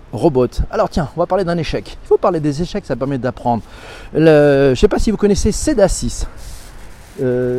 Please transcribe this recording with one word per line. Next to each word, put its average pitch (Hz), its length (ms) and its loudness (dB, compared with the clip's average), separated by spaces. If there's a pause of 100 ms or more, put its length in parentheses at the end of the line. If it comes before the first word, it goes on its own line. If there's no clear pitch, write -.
(120)
robot ? 123 340 2 (240)
Alors 202 180 0
tiens, 156 280 -4
on 160 40 -6
va 175 60 0
parler 196 160 -2
d'un 170 160 -2
échec. - 460 -6
Il - 20 -20
faut 415 120 2
parler 180 200 0
des 147 240 -2
échecs, - 240 -6
ça 131 80 -2
permet 131 240 -2
d'apprendre. 120 460 -2 (500)
Le, 147 640 6
je - 40 -6
sais 208 60 6
pas 233 140 2
si 233 100 2
vous 196 60 0
connaissez 202 340 2
sedasis. 196 800 0 (920)
Euh, 123 380 0